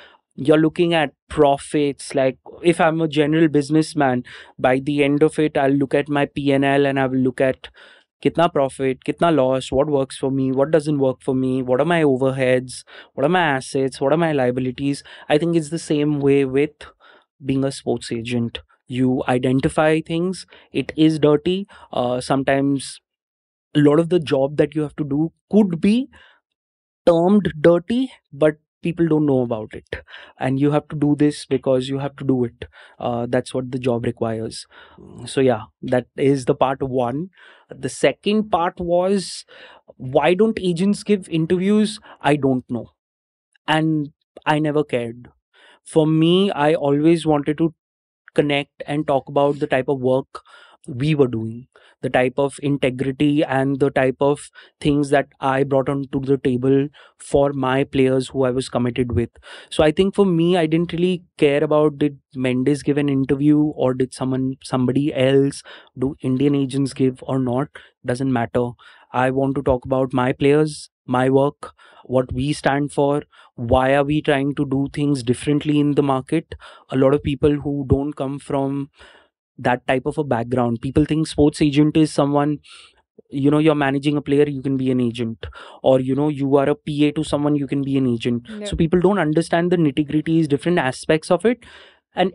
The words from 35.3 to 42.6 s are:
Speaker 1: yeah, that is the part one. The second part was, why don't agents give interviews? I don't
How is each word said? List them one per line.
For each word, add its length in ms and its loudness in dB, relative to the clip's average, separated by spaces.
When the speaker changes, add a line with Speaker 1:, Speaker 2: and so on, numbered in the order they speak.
Speaker 1:
yeah, 220 2
that 340 -2
is 300 0
the 100 2
part 260 0
one. 460 -4
The 200 -8
second 600 -2
part 300 -2
was, 640 -2
why 360 2
don't 280 2
agents 420 0
give 240 0
interviews? 720 0
I 160 2
don't 320 0